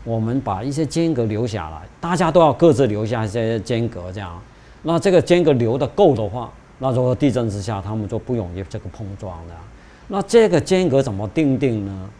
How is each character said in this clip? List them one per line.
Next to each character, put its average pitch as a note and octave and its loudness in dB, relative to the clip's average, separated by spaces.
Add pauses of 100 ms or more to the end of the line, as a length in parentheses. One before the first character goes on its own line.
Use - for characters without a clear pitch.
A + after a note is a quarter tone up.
我 A2+ -2
们 A#2 -2
把 G2+ -4
一 C#3 -6
些 D3+ -2
间 E3 0
隔 A#2+ 0
留 G#2+ -2
下 F#2+ -6
来， D#2 -12 (180)
大 F3 -4
家 E3+ 2
都 D#3+ 4
要 D#3 6
各 E3 6
自 B2+ 4
留 G#2 -2
下 A2+ -2
一 G#2+ -2
些 A2+ -2
间 A#2 -2
隔 F#2 -10
这 G#2 -10
样。 F2 -12 (420)
那 E3 0
这 G3+ 2
个 F3+ 6
间 F3 4
隔 D3+ 6
留 A#2+ 2
得 C#3+ -2
够 E3+ 4
的 G#2+ -2
话， A2+ -8 (260)
那 C3 -2
如 B2 2
果 B2+ 2
地 C#3+ 2
震 A#2 0
之 G2+ -6
下， G2 -6
他 G#2 -6
们 G#2+ -4
就 A2 -6
不 B2+ -6
容 F2+ -6
易 F#2+ -8
这 A2 -10
个 G2 -12
碰 - -14 (140)
撞 F#2 -12 (120)
的。 E2+ -16 (520)
那 G3+ -4
这 A3+ 4
个 E3 4
间 F#3 0
隔 C3+ 4
怎 A#2+ -4
么 G2 -6
定 C#3 0
定 A#2 -2
呢？ G2 -10